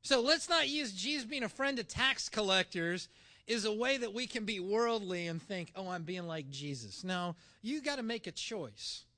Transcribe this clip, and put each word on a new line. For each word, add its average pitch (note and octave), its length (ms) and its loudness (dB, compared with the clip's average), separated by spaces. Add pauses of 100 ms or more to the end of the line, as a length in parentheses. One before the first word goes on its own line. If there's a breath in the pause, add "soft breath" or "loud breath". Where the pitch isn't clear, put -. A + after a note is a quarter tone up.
So C4 180 4
let's D4 260 4
not D#4+ 220 6
use C#4+ 240 0
Jesus A#3+ 320 -2
being C4 160 -4
a G#3+ 80 0
friend C4+ 300 0
of F#3 80 -4
tax B3+ 420 2
collectors F#3 800 2 (400 loud breath)
as A3 160 2
a G#3+ 80 2
way B3+ 240 2
that A3+ 160 -4
we A#3+ 140 -2
can A3 180 -4
be G3+ 140 -2
worldly G3 680 2
and E3 160 -2
think, F3+ 340 -6
"Oh, F#3+ 140 -6
I'm F3 140 -4
being F3 240 -4
like D#3 240 -6
Jesus." C3+ 520 -8
No, F3+ 320 -2 (280 loud breath)
you C#4 180 -2
gotta C4+ 220 -2
make A3+ 240 -4
a E3+ 40 -6
choice. - 760 -8 (120)